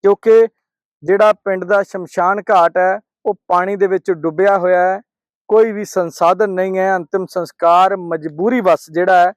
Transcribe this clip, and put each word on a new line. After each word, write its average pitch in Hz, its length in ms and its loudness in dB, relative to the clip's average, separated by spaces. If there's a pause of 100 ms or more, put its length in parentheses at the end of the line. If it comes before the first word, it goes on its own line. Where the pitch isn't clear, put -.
ਕਿਉਂਕਿ 226 460 4 (540)
ਜਿਹੜਾ 202 300 2
ਪਿੰਡ 190 320 -4
ਦਾ 196 180 0
ਸ਼ਮਸ਼ਾਨ 185 580 -4 (100)
ਘਾਟ 170 280 2
ਹੈ, 190 220 0 (260)
ਉਹ 208 80 -2
ਪਾਣੀ 185 420 -4
ਦੇ 190 100 0
ਵਿੱਚ 185 240 -2
ਡੁੱਬਿਆ 170 480 0
ਹੋਇਆ 180 220 0
ਹੈ, 190 200 0 (480)
ਕੋਈ 220 240 2
ਵੀ 202 120 -8
ਸੰਸਾਧਨ 185 680 -2
ਨਹੀਂ 190 280 -4
ਹੈ। 190 180 0
ਅੰਤਿਮ 175 300 -6
ਸੰਸਕਾਰ 180 720 0
ਮਜਬੂਰੀ 170 640 -4
ਵਸ 170 320 0
ਜਿਹੜਾ 180 340 2
ਹੈ 190 100 -2